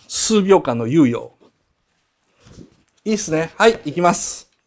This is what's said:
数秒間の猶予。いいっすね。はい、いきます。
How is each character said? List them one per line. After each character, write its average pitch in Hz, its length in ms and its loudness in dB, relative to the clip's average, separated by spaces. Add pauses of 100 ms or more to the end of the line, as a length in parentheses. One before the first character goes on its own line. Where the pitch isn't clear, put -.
数 - 340 -2
秒 190 180 4
間 131 160 -4
の 117 120 -6
猶 151 180 4
予。 117 260 -4 (1700)
い 214 60 -2
い - 20 2
っ 214 40 -2
す 208 140 -8
ね。 160 260 -2
は 214 100 4
い、 226 180 2
い 143 80 -8
き 175 80 -4
ま 180 140 2
す。 - 340 -10 (180)